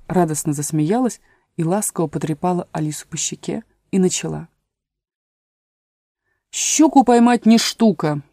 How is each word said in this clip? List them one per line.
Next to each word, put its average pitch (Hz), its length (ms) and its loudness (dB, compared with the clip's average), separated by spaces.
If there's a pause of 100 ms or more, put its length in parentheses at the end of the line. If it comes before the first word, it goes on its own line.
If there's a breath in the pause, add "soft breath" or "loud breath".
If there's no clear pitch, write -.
радостно 160 460 -2
засмеялась 156 680 -2 (360)
и 170 60 -2
ласково 175 440 -2
потрепала 165 680 -4
Алису 151 340 -6
по 160 100 -12
щеке - 460 -8 (280)
и 196 80 2
начала. 165 500 -2 (2000)
«Щуку - 520 2
поймать 240 420 4
не 226 120 6
штука, 165 640 0 (120)